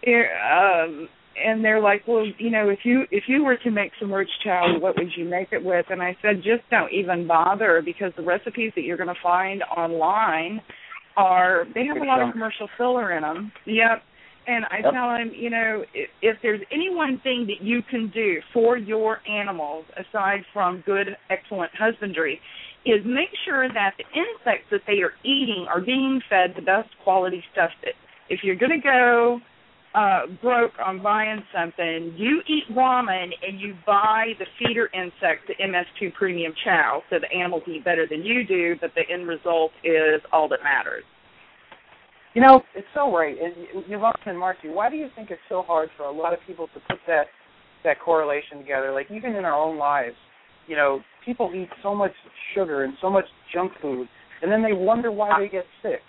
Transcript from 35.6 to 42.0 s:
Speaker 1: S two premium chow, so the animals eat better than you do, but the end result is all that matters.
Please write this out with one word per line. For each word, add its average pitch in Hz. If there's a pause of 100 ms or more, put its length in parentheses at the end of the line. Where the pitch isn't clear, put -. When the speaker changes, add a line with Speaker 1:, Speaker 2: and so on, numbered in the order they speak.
Speaker 1:
S 175 (140)
two 190
premium 170 (100)
chow, 156
so 175
the -
animals 180
eat 160
better 165
than 156
you 233
do, 175
but 165
the 165
end 175
result 165 (100)
is 156 (100)
all 156
that 135
matters. 120 (1300)